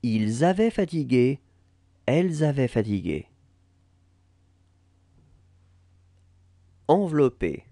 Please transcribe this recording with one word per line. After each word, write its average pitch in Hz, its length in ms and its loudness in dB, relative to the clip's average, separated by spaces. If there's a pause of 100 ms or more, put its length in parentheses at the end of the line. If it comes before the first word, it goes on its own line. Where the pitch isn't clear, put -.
Ils 110 420 0
avaient 190 260 2
fatigué. 139 680 0 (640)
Elles 160 360 0
avaient 139 260 0
fatigué. 95 600 -4 (3500)
Envelopper. 147 840 0